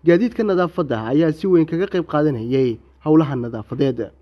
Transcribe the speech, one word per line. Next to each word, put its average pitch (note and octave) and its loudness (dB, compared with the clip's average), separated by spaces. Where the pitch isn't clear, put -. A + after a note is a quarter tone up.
Gaadiidka G3 2
nadaafadda E3 -2
ayaa D#3 2
si D#3 -6
weyn E3+ 4
kaga E3+ -4
qayb F3 -4
qaadanayay C3 0
howlaha D#3 2
nadaafadeed. A#2+ -4